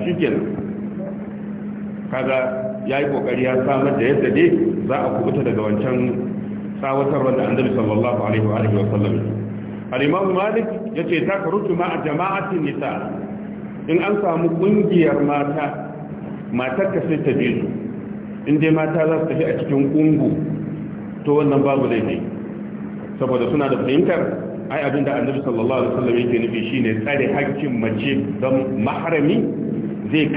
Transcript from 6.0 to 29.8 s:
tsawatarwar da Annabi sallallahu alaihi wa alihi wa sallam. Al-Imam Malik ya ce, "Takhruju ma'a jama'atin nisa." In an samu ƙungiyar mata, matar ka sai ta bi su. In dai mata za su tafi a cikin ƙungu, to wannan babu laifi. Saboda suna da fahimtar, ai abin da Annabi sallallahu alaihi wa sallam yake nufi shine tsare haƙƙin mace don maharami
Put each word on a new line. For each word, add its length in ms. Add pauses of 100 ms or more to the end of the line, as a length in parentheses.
tsawatarwar 560
da 80
Annabi 320
sallallahu 480
alaihi 240
wa 80
alihi 240
wa 160
sallam. 200 (760)
Al-Imam 420
Malik 320 (300)
ya 80
ce, 240
"Takhruju 480
ma'a 300
jama'atin 580
nisa." 480 (800)
In 100
an 220
samu 340
ƙungiyar 720
mata, 640 (640)
matar 400
ka 160
sai 120
ta 120
bi 260
su. 80 (800)
In 120
dai 120
mata 340
za 140
su 80
tafi 160
a 160
cikin 320
ƙungu, 400 (920)
to 100
wannan 260
babu 300
laifi. 300 (1000)
Saboda 320
suna 160
da 100
fahimtar, 600 (300)
ai 180
abin 160
da 160
Annabi 240
sallallahu 400
alaihi 100
wa 60
sallam 160
yake 240
nufi 320
shine 300
tsare 320
haƙƙin 460
mace 600
don 400
maharami 640 (680)